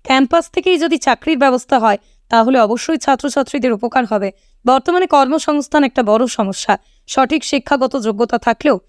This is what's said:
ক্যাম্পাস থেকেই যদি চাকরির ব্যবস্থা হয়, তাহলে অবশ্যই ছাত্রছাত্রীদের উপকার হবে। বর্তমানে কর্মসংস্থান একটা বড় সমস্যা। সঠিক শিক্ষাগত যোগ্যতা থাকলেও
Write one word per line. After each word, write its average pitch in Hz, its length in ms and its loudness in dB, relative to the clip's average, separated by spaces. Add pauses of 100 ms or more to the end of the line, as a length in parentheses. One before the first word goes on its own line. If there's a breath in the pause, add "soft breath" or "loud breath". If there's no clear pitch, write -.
ক্যাম্পাস 277 400 2 (100)
থেকেই 330 220 0
যদি 311 200 -2
চাকরির 269 400 -2
ব্যবস্থা 254 420 0
হয়, 214 180 2 (320)
তাহলে 233 300 2
অবশ্যই 233 380 0
ছাত্রছাত্রীদের 262 800 -2
উপকার 240 280 -2
হবে। 202 260 -4 (360)
বর্তমানে 349 400 2
কর্মসংস্থান 294 760 0
একটা 254 200 -2
বড় 226 240 2
সমস্যা। 196 500 -4 (300)
সঠিক 262 380 0
শিক্ষাগত 269 500 -2
যোগ্যতা 226 420 -2
থাকলেও 233 520 0